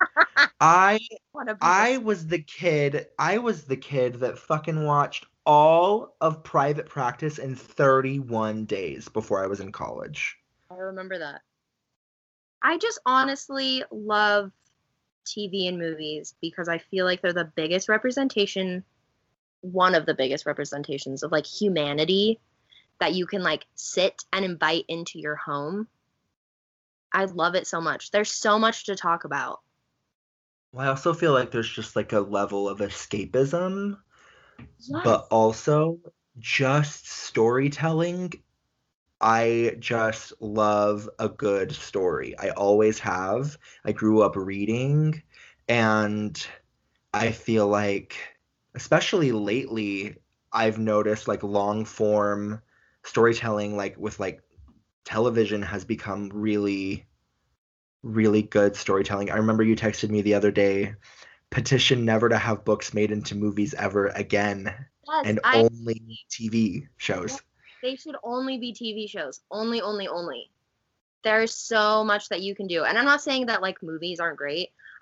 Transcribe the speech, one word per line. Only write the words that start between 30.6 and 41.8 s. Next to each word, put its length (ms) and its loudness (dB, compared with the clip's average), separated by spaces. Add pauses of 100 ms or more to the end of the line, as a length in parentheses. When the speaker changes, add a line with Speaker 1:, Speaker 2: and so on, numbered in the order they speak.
Speaker 2:
Well, 140 -8
I 60 2
also 240 0
feel 180 4
like 180 4
there's 200 -2
just, 260 -8
like, 160 -2
a 80 4
level 480 0
of 120 -6
escapism, 1160 -2 (840)
Speaker 1:
Yes. 220 -8
Speaker 2:
but 280 2
also 680 2 (400)
just 720 0
storytelling. 1300 0 (840)
I 600 2
just 640 -4
love 640 2 (100)
a 120 -2
good 420 -2
story. 640 -4